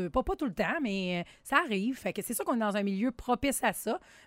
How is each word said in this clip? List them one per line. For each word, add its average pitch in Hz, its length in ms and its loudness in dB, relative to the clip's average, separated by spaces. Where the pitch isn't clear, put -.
Pas, 262 100 2
pas 381 140 -2
tout 302 80 -2
le 208 80 -2
temps, 220 280 0
mais, 190 440 0
euh, - 40 -14
ça 269 140 2
arrive. 240 400 2
Fait 180 160 -4
que 202 80 -6
c'est 240 120 -6
sûr 339 120 -4
qu'on - 100 2
est 233 40 2
dans 208 180 2
un 202 60 2
milieu 202 280 0
propice 247 500 0
à 208 120 2
ça, 247 260 -2